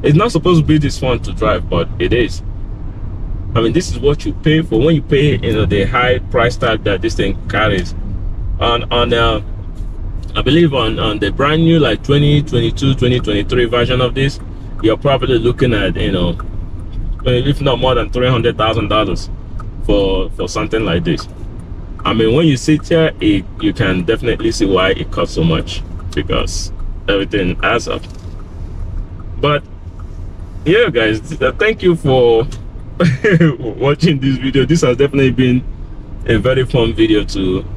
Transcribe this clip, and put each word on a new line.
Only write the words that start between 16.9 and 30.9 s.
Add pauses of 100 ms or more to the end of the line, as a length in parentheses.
if
not
more
than
three
hundred
thousand
dollars (560)
for,
for
something
like
this. (720)
I
mean,
when
you
sit
here,
it, (160)
you
can
definitely
see
why
it
costs
so
much, (320)
because (340)
everything
adds
up. (1400)
But (1000)
yeah,
guys,